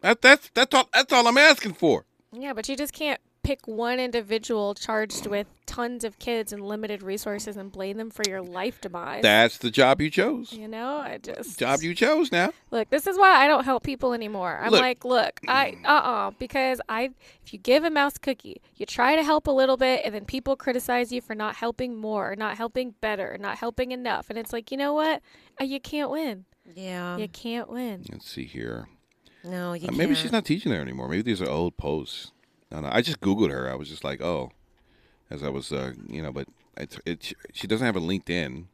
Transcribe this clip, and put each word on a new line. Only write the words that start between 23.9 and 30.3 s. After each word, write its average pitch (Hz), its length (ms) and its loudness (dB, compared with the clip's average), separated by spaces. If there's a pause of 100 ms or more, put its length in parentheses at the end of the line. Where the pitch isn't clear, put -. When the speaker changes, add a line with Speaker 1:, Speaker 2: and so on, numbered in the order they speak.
Speaker 2:
enough. 247 380 -4
And 220 80 -8
it's 226 140 -10
like, 233 180 -8
you 269 60 -6
know 285 180 0
what? 311 260 0 (400)
Uh, 269 40 -2
you 269 160 -6
can't 294 300 -4
win. 247 340 -6 (300)
Speaker 3:
Yeah. 180 420 -8
Speaker 2:
You 214 120 -6
can't 233 400 -8
win. 226 420 -8
Speaker 1:
Let's - 200 -16
see - 140 -10
here. 58 420 -8 (560)
Speaker 3:
No, 180 300 -8
you 175 160 -6
Speaker 1:
Uh, - 40 -4
maybe 147 220 2
she's - 100 0
Speaker 3:
can't. - 100 -2